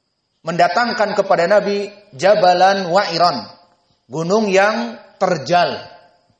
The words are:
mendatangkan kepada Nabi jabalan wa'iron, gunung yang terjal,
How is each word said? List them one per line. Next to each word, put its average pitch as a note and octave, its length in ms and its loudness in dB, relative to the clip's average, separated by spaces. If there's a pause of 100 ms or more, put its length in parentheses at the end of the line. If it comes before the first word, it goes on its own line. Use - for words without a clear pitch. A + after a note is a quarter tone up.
(440)
mendatangkan F#3 720 -2
kepada F#3+ 320 0
Nabi G3+ 400 0 (240)
jabalan F3+ 800 2
wa'iron, F3 480 0 (640)
gunung F#3 480 -2
yang A3 480 0 (160)
terjal, E3+ 560 0 (680)